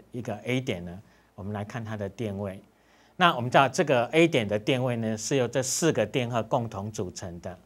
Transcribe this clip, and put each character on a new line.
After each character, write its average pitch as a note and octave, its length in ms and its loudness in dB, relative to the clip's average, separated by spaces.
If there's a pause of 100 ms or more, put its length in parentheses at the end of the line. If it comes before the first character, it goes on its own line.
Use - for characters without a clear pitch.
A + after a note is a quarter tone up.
(120)
一 B2 100 -10
个 G#2+ 140 -4
A B2+ 240 -2
点 G#2+ 240 -6
呢， F2 180 -12 (320)
我 G2+ 80 -14
们 G2+ 100 -8
来 G#2 100 -6
看 A2+ 220 -8
它 G#2+ 100 -8
的 G#2 140 -6
电 G2+ 300 -6
位。 G2 240 -8 (540)
那 E3+ 200 4
我 A#2+ 60 -4
们 B2 80 -2
知 E3 80 6
道 C3+ 100 8
这 E3 160 0
个 B2 220 4
A E3 200 6
点 B2+ 220 2
的 G#2+ 100 2
电 B2+ 240 2
位 B2 140 0
呢， A2 220 -2
是 C#3 180 -2
由 B2 100 4
这 C3 160 -2
四 D3 300 2
个 G#2+ 140 2
电 A#2+ 240 -2
荷 A#2+ 120 2
共 A#2+ 240 0
同 G#2+ 240 -8
组 G2 200 -6
成 F2 320 -12
的 F2+ 240 -12